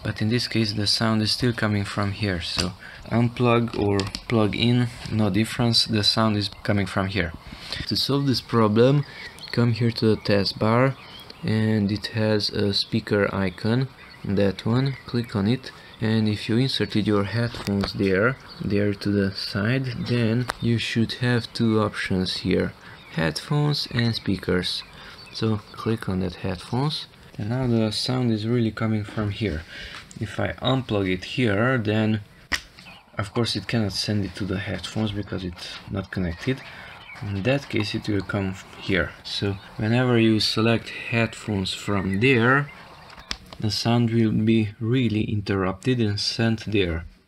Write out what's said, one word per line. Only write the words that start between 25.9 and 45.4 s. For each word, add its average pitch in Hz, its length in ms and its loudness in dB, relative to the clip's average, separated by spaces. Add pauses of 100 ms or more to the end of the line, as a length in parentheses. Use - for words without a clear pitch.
on 92 120 -2
that 90 160 -4
headphones, 120 720 -4 (320)
and 104 100 -4
now 127 160 -2
the 113 260 2
sound 127 400 0
is 107 140 0
really 113 260 2
coming 110 320 0
from 104 280 -4
here. 92 320 -4 (560)
If - 200 -8
I 104 120 -2 (100)
unplug 117 500 0
it 92 120 -2
here, 120 560 2
then 107 420 2 (960)
of 101 160 -4
course 117 240 0
it 95 100 -8
cannot 107 240 0
send 104 320 -2
it 87 120 -6
to 104 100 -6
the 92 140 -2
headphones 101 520 -4
because 101 320 -6
it's 90 320 -10 (160)
not 98 180 -6
connected. 95 520 -4 (600)
In 101 220 -4
that 139 240 0
case 104 260 -2
it 110 140 -4
will 101 140 0
come 95 340 -2 (240)
here. 90 320 0 (140)
So 101 320 -4 (180)
whenever 120 420 2
you 110 220 6
select 113 500 2
headphones 110 840 -2
from 98 480 -2
there, 131 500 4 (880)
the 107 120 0
sound 117 400 2
will 113 200 4
be 110 380 4 (100)
really 110 440 2
interrupted 101 760 0